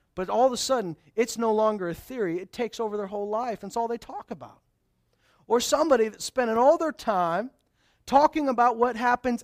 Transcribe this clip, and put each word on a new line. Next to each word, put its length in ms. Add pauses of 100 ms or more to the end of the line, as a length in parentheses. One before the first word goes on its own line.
(140)
but 140
all 180
of 60
a 40
sudden, 400 (200)
it's 200
no 160
longer 360
a 60
theory. 440
It 140
takes 260
over 180
their 120
whole 200
life, 340
and 80
it's 60
all 120
they 100
talk 320
about. 300 (880)
Or 120
somebody 480
that's 160
spending 320
all 220
their 140
time 580 (560)
talking 420
about 280
what 180
happens 500